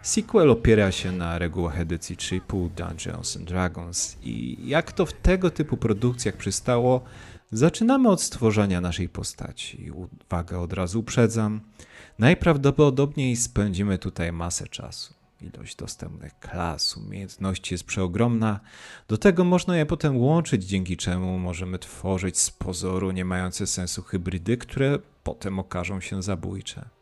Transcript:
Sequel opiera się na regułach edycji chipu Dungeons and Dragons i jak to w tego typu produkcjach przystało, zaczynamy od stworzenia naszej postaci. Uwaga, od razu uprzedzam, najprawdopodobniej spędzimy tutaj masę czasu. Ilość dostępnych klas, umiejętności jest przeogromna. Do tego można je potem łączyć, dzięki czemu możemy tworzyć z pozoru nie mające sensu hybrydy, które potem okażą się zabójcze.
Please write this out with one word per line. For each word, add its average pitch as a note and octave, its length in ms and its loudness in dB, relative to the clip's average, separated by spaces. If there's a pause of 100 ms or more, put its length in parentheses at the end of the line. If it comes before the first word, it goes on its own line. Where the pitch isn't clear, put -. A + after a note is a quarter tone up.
Sequel G3+ 480 4
opiera G#2+ 420 6
się F#2 200 -2
na E2+ 260 -2
regułach E2+ 420 -2
edycji E2 360 -4
chipu F#2 600 -4
Dungeons E2+ 600 -8
and E2+ 120 -10
Dragons F2 720 -4
i - 420 -6
jak C#3+ 280 0
to F3+ 140 0
w - 60 -10
tego F#3 380 4
typu C#3+ 260 -2
produkcjach A2+ 600 0
przystało, B2+ 640 2 (520)
zaczynamy A3+ 560 4
od B2+ 140 6
stworzenia G2+ 580 2
naszej F2 280 -2
postaci. - 840 -10
Uwaga, F2 680 -6
od F2 140 -4
razu F#2 280 -2
uprzedzam, A2 600 2 (580)
najprawdopodobniej C#3 1160 4
spędzimy G2+ 640 0
tutaj E2+ 340 -4
masę E2+ 340 -6
czasu. - 480 -12 (260)
Ilość - 360 -16
dostępnych - 600 -12
klas, - 580 -4
umiejętności G2 760 -6
jest F2 100 -6
przeogromna. G#2+ 760 0 (480)
Do G#2+ 100 0
tego F#3 260 6
można F3 320 2
je D#3 100 4
potem D3+ 300 0
łączyć, B2+ 480 2
dzięki F#2 320 -2
czemu F#2 420 -2
możemy F2+ 400 -4
tworzyć F#2 600 -2
z - 120 0
pozoru F#2 600 -2
nie F#2 140 -2
mające F#2 420 -2
sensu - 360 -4
hybrydy, F#2 540 -2
które C3+ 420 0 (240)
potem - 360 -6
okażą F#2 420 -6
się F#2+ 220 -6
zabójcze. F#2+ 680 -6 (140)